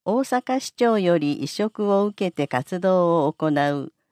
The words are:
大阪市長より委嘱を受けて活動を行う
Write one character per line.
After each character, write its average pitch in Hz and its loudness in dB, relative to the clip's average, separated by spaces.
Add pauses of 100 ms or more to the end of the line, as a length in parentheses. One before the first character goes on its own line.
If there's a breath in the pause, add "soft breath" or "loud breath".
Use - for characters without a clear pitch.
大 220 0
阪 262 -2
市 - -12
長 233 2
よ 175 4
り 147 -2
委 143 -4
嘱 208 -2
を 196 2
受 208 -4
け 170 -6
て 143 -4
活 135 -4
動 175 2
を 156 -2
行 156 -4
う 143 0 (200)